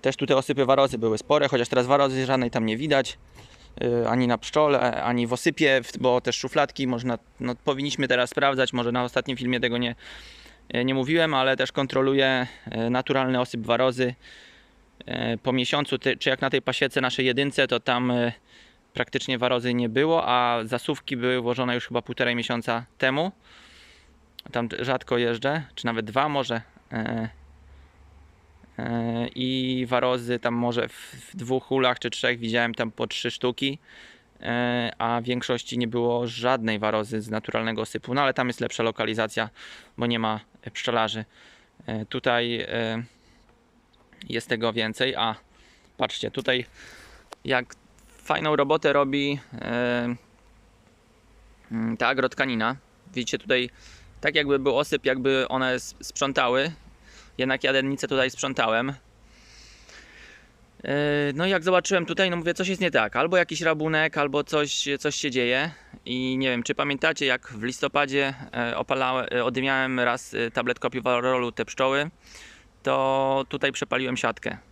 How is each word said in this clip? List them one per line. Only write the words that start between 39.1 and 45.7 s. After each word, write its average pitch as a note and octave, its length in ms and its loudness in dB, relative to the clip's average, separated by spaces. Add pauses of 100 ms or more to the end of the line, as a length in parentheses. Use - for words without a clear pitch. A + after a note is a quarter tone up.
bo A#2+ 80 0
nie A#2+ 120 0
ma, A2 220 0 (220)
e, - 80 -12
pszczelarzy. A2 540 -2 (640)
E, A2 200 -6
tutaj, A#2+ 540 0
e, A2+ 420 -4 (1300)
jest A2+ 200 -4
tego A#2 240 0
więcej. A2+ 440 -2
A, A2 180 0 (640)